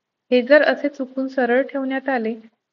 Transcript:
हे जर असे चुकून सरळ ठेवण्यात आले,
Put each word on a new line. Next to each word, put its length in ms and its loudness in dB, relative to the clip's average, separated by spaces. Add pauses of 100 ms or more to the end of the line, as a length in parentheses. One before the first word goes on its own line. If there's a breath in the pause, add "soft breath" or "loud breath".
(300)
हे 120 4
जर 200 6
असे 260 0
चुकून 400 -8
सरळ 340 0
ठेवण्यात 460 -6
आले, 260 -2 (380)